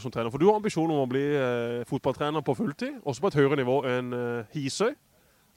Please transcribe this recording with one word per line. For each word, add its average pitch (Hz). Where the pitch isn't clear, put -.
som 123
trener? 117
For 120
du 156
har 214
ambisjoner 165
om 143
å 131
bli, 135
eh, 120
fotballtrener 147
på 147
fulltid, 240
også 131
på 202
et 147
høyere 139
nivå 131
enn, 123
eh, 120
Hisøy. 160